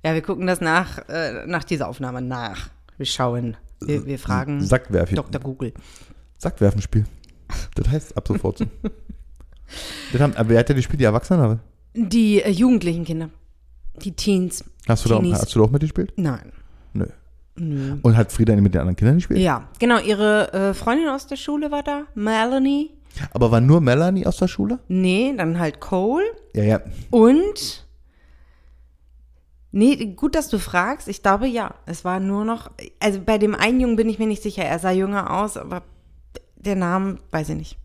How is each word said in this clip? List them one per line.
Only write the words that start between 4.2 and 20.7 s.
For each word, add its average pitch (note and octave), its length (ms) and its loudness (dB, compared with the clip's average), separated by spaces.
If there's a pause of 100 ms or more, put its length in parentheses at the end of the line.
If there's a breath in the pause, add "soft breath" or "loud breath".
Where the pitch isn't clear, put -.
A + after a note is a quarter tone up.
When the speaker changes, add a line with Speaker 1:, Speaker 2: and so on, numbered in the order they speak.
Speaker 2:
Sackwerfen. F#2 540 0
Speaker 1:
Doktor - 260 -6
Google. C3 320 -8 (640 loud breath)
Speaker 2:
Sackwerfen-Spiel. G#2 680 2 (720 loud breath)
Das - 140 0
heißt D3 280 -4
ab - 100 -6
sofort G2 320 -2
so. G#2+ 60 -2 (160)
Speaker 1:
<laughs> - 1300 -14
Speaker 2:
Das B2 100 0
haben, C#3+ 140 2
aber A2+ 140 0
wer A2+ 100 8
hat - 100 2
denn C#3 80 4
die B2 60 2
Spiele? - 160 -2
Die C3 60 4
Erwachsenen, A#2+ 400 2
oder? A2+ 140 2 (340)
Speaker 1:
Die, G#3+ 480 2
äh, G#3+ 80 0
jugendlichen F3 560 2
Kinder. D#3+ 240 -6 (760)
Die G3 100 -8
Teens. F#3 500 0 (240)
Speaker 2:
Hast A2+ 180 2
du A2+ 40 2
da A2+ 60 6
auch, A2 60 4
Speaker 1:
Teenies. F3 180 2
Speaker 2:
hast - 160 -4
du A2+ 40 4
da G#2+ 60 8
auch A2+ 60 2
mitgespielt? D3+ 440 -2
Speaker 1:
Nein. D3 360 -4 (420)
Speaker 2:
Nö. F#2+ 120 -2 (500)
Speaker 1:
Nö. C#3+ 460 -6
Speaker 2:
Und A2+ 160 6
hat G#2+ 140 2
Frieda A2 240 2
mit G2+ 180 4
den D#2+ 80 0
anderen F2+ 140 -2
Kindern A#2 220 4
gespielt? - 220 0
Speaker 1:
Ja, E3 300 0 (100)
genau. A#3 200 4
Ihre, G#3+ 520 2
äh, G3 220 -2